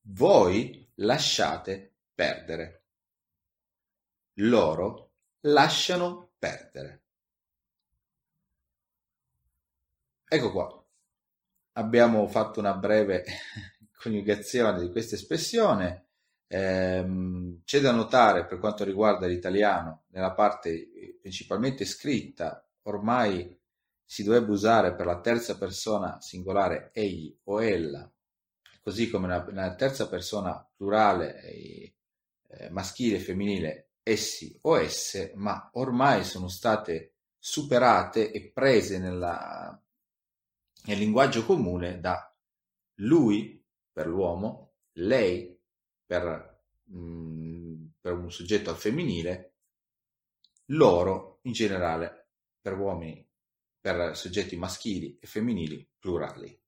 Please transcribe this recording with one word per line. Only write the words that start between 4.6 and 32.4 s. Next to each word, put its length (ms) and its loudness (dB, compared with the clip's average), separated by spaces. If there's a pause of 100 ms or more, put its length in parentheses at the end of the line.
lasciano 1000 2
perdere. 640 -10 (3250)
Ecco 240 2
qua. 360 -4 (880)
Abbiamo 560 4
fatto 300 -2
una 160 0
breve 500 2
<laughs> 680 -16
coniugazione 840 0
di 100 -4
questa 260 -4
espressione. 880 0 (400)
Ehm, 1160 -2
c'è 160 4
da 120 4
notare, 540 6
per 120 -10
quanto 260 -2
riguarda 420 2
l'italiano, 840 0
nella 240 -4
parte, 380 2
eh, 500 -10
principalmente 640 -4
scritta, 840 -6 (160)
ormai 760 -2 (460)
si 180 -10
dovrebbe 280 4
usare 440 4
per 120 -4
la 140 -2
terza 380 -2
persona 640 -4
singolare 720 -2
egli 420 -6 (100)
o 180 -2
ella, 480 -2 (720)
così 280 -2
come 160 -2
nella, 180 -2
nella 300 -6
terza 340 -2
persona 680 -6
plurale, 680 2
eh, 520 -18 (540)